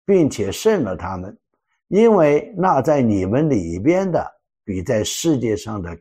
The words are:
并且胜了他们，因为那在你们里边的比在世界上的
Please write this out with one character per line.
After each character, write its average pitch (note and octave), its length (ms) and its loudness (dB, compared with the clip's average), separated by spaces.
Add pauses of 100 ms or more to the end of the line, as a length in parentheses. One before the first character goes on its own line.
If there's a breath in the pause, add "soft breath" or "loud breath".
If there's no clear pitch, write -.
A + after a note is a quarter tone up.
并 F3+ 240 4
且 G2+ 220 -4
胜 G3+ 320 0
了 F#2+ 120 -6
他 F#2 220 -8
们， F2 180 -12 (540)
因 A3 260 4
为 D3+ 420 2
那 E3+ 240 2
在 D3 200 2
你 G#2 240 2
们 C3 240 0
里 F2 280 -2
边 F3 320 0
的 D3+ 160 -2 (380)
比 F#2 180 -6
在 G#2+ 220 -2
世 D#3 340 -2
界 A2+ 180 -2
上 G#2+ 260 -8
的 E2+ 200 -10